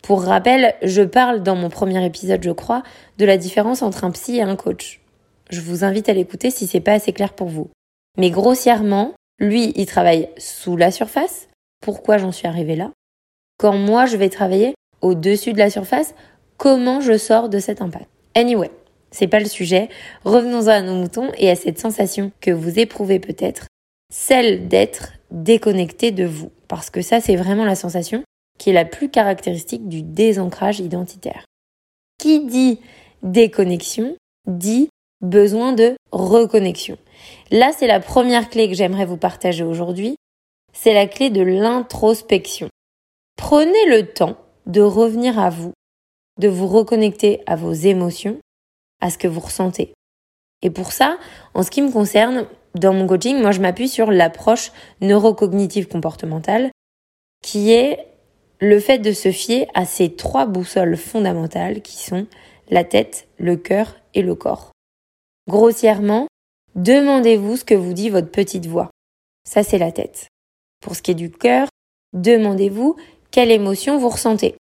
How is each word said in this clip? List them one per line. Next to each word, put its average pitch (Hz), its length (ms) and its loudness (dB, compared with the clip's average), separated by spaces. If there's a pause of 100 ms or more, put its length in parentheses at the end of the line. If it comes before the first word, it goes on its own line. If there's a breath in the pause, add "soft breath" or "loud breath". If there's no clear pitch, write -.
Pour 190 220 0
rappel, 220 580 2
je 185 200 2
parle 233 420 2
dans 190 120 0
mon 175 140 -4
premier 190 360 -2
épisode, 180 380 -4
je 175 80 -2
crois, 240 320 -4 (340 loud breath)
de 202 80 2
la 196 120 6
différence 202 440 -2
entre 208 220 -4
un 180 80 -2
psy 240 260 -6
et 226 40 0
un 196 140 -2
coach. - 440 -10 (500)
Je 170 120 -10
vous 170 220 -6
invite 202 260 -2
à 208 40 4
l'écouter 190 360 -2
si 233 160 -6
c'est 180 140 -2
pas 208 140 2
assez 208 200 0
clair 202 200 -4
pour 180 160 -8
vous. 156 200 -8 (480)
Mais 180 140 2
grossièrement, 214 840 2 (260)
lui, 220 360 0
il 196 100 -2
travaille 175 520 2
sous - 380 -8
la 170 160 4
surface. - 560 -6 (340)
Pourquoi 214 360 0
j'en 190 140 -2
suis - 160 -8
arrivée 165 280 -4
là ? 208 160 -8 (680)
Quand 202 200 2
moi, 214 280 2
je 233 120 -2
vais 190 120 2
travailler 196 440 0 (280)
au-dessus 185 520 0
de 202 60 -2
la 202 100 6
surface, - 460 -4 (420 soft breath)
comment 262 420 2
je 240 180 4
sors 226 320 2
de 202 100 -2
cet 208 220 -6
impact ? - 280 -10 (240)
Anyway, 226 380 2 (400)
c'est - 160 -2
pas 214 120 4
le 208 60 0
sujet. 185 440 0 (340 loud breath)
Revenons-en 233 440 2
à 214 140 4
nos 185 140 -4
moutons 185 420 -4
et 190 120 4
à 175 60 4
cette 170 240 -6
sensation 202 520 -4 (100)
que 185 100 0
vous 170 280 -2
éprouvez 196 400 0
peut-être, - 480 -8 (440)
celle 214 560 0
d'être 107 460 0 (160)
déconnecté 190 840 0
de 185 140 -2
vous. 160 260 -10 (160)
Parce - 220 -12
que 180 120 -6
ça, 233 200 0
c'est 202 140 2
vraiment 196 300 0
la 196 100 0
sensation 180 480 -6 (340)
qui - 120 -2
est 190 40 4
la 170 120 4
plus 277 240 -8
caractéristique 202 760 -2
du 160 160 -8
désancrage 190 760 -2
identitaire. 180 680 -10 (760)
Qui 302 260 2
dit 247 340 2 (440 soft breath)
déconnexion, 208 920 0 (300)
dit 208 440 0 (320)
besoin 208 520 0
de 233 220 4 (160)
reconnexion. 190 840 0 (520 loud breath)
Là, 254 280 4
c'est 262 100 0
la 202 120 4
première 240 500 0
clé 220 180 0
que 185 80 -4
j'aimerais 190 300 -2
vous 175 120 -8
partager 175 460 -4
aujourd'hui. 175 520 -6 (580)
C'est 220 200 2
la 202 140 6
clé 269 220 -2
de 196 120 0
l'introspection. 214 1300 0 (640)
Prenez 339 520 4
le 220 200 4
temps - 300 -4 (300)
de 196 140 2
revenir 220 580 2
à 185 100 2
vous, 170 240 -10 (640)
de 202 80 2
vous 190 200 0
reconnecter 214 800 2
à 170 80 -2
vos 165 180 -6
émotions, 180 640 -2 (600)
à 180 100 -4
ce - 80 -8
que 185 100 -4
vous 165 120 -4
ressentez. - 540 -6 (680)
Et 190 80 -2
pour 180 220 -10
ça, 311 260 0 (380 loud breath)
en 185 80 -2
ce - 80 -6
qui 277 100 -2
me 277 100 0
concerne, 220 540 0 (300)
dans 190 180 2
mon 190 140 0
coaching, 226 320 0
moi, 202 120 2
je 185 80 0
m'appuie 196 300 -2
sur 220 220 0
l'approche 180 600 2 (300 loud breath)
neurocognitive 202 840 2
comportementale, 165 840 -4 (720)
qui 208 300 0
est 254 360 2 (520)
le 208 200 6
fait 254 200 2
de 214 120 0
se 190 200 0
fier 233 420 -2
à 180 120 -2
ces 170 300 -2
trois - 300 -2
boussoles 180 500 -2
fondamentales 180 840 -6
qui - 160 -20
sont 190 300 -8 (420 soft breath)
la 175 140 2
tête, - 440 -4 (120)
le 175 180 -2
cœur 196 380 -2 (180)
et 202 80 0
le 180 140 -2
corps. - 360 -8 (800)
Grossièrement, 214 800 2 (480)
demandez-vous 233 800 2
ce - 80 -10
que - 80 4
vous 180 200 0
dit 202 160 -4
votre 180 200 0
petite 190 380 -4
voix. 170 240 -6 (580)
Ça, 208 140 2
c'est 202 160 0
la 170 120 -2
tête. - 360 -12 (520)
Pour 180 160 -12
ce - 60 -14
qui - 100 -4
est 175 40 2
du 170 160 -8
cœur, 247 360 0 (460)
demandez-vous 208 800 2 (360 loud breath)
quelle 240 200 4
émotion 208 460 0
vous 247 120 0
ressentez. - 460 -2 (140)